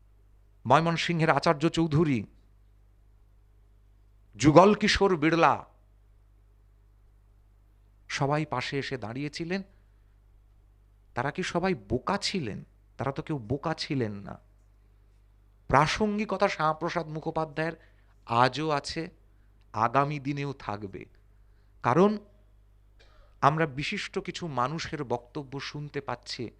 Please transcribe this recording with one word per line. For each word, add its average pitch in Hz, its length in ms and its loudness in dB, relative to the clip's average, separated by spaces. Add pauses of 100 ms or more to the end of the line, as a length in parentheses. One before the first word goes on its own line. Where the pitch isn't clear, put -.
(680)
ময়মনসিংহের 160 640 4
আচার্য 151 400 4
চৌধুরী, 151 540 2 (2250)
যুগল 151 360 8
কিশোর 196 440 2
বিড়লা, 151 480 4 (2500)
সবাই 147 360 -2
পাশে 131 340 -6
এসে 131 180 -8
দাঁড়িয়েছিলেন। 147 640 -8 (1500)
তারা 131 180 -4
কি 185 120 -6
সবাই 180 300 -2
বোকা 123 440 -4
ছিলেন? 131 460 -6 (340)
তারা 131 140 -4
তো 147 100 -8
কেউ 151 160 -6
বোকা 135 360 -4
ছিলেন 123 400 -4
না। 101 260 -14 (1300)
প্রাসঙ্গিকতা 202 800 2
শ্যামাপ্রসাদ 156 600 -2
মুখোপাধ্যায়ের 156 640 -6 (520)
আজও 131 440 2
আছে, 151 400 -4 (640)
আগামী 135 460 0
দিনেও 143 340 -6
থাকবে। 104 520 -10 (800)
কারণ 185 340 4 (1200)
আমরা 156 240 4
বিশিষ্ট 151 540 -6
কিছু 180 280 -10
মানুষের 147 560 -4
বক্তব্য 127 560 -8
শুনতে 147 420 -10
পাচ্ছি, - 480 -8 (100)